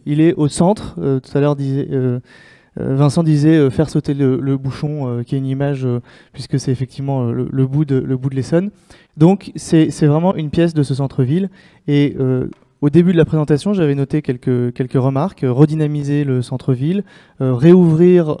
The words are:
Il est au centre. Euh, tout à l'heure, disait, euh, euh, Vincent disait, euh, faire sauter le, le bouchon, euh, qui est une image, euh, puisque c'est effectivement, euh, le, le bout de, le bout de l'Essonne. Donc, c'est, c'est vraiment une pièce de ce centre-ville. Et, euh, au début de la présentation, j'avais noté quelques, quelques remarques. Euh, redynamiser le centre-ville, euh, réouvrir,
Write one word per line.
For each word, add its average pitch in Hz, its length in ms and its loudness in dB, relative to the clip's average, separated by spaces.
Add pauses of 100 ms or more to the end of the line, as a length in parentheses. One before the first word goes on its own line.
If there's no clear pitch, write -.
Il 147 120 0
est 160 140 4
au 151 140 0
centre. - 500 -2
Euh, 139 220 -2
tout - 180 -8
à 139 40 2
l'heure, 147 140 0
disait, 139 360 -4
euh, 127 280 -2 (600)
euh, 123 160 -4
Vincent 143 260 2
disait, 156 360 2
euh, 139 120 4
faire 147 200 -2
sauter 147 260 -4
le, 135 240 0
le 135 180 -2
bouchon, 135 500 -6
euh, 120 160 -6
qui 139 120 -6
est - 20 -2
une 135 80 -4
image, 135 400 -4
euh, 120 140 -2 (340)
puisque 135 260 -6
c'est 135 120 -2
effectivement, 135 560 -4
euh, 117 40 -2
le, 127 200 -4
le 135 160 0
bout 143 180 -2
de, 135 120 0
le 131 200 -2
bout 131 120 -6
de 135 60 -6
l'Essonne. 165 360 -2 (460)
Donc, 175 380 4
c'est, 160 340 2
c'est 156 160 -2
vraiment 160 300 2
une 151 160 -6
pièce 170 240 0
de 147 80 2
ce 139 100 -4
centre-ville. 139 560 -2 (380)
Et, 143 320 2
euh, 127 300 -2 (320)
au 143 100 2
début 170 220 4
de 170 40 2
la 156 80 4
présentation, 156 480 0
j'avais 156 220 0
noté 139 260 -2
quelques, 123 540 -2
quelques 131 180 -6
remarques. 135 500 -2
Euh, 131 80 0
redynamiser 147 720 0
le 127 200 -2
centre-ville, 135 600 -2 (380)
euh, 131 140 0
réouvrir, 170 840 4